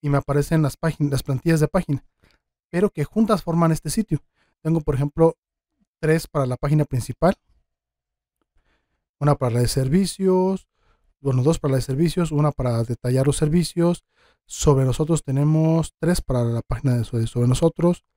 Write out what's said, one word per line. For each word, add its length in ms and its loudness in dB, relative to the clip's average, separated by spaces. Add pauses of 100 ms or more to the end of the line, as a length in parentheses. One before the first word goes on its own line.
y 60 0
me 80 2
aparecen 440 0
las 140 -2
páginas, 360 -2
las 100 -2
plantillas 380 -2
de 80 2
página, 360 -2 (680)
pero 200 0
que 140 -4
juntas 400 0
forman 260 2
este 180 -2
sitio. 300 -2 (420)
Tengo, 200 -2
por 160 -2
ejemplo, 400 0 (640)
tres 260 0
para 180 -2
la 120 -4
página 280 0
principal, 520 -2 (1800)
una 160 2
para 180 -2
la 60 2
de 80 2
servicios, 1000 0 (540)
bueno, 240 0
dos 160 2
para 100 -2
la 60 0
de 60 0
servicios, 500 -2
una 180 2
para 320 -2
detallar 460 -2
los 80 0
servicios. 680 0 (400)
Sobre 400 2
nosotros 380 0
tenemos 800 0
tres 200 0
para 220 -2
la 200 -2
página 340 -2
de 80 -2
sobre, 240 -4
sobre 180 0
nosotros. 580 0 (120)